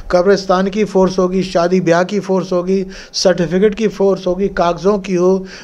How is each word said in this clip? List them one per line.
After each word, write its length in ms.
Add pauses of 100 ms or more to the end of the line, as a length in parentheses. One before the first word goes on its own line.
(100)
कब्रिस्तान 580
की 160
फोर्स 340
होगी, 240
शादी 380
ब्याह 240
की 160
फोर्स 320
होगी, 340 (260)
सर्टिफिकेट 600
की 140
फोर्स 380
होगी, 220
कागज़ों 500
की 160
हो, 320 (180)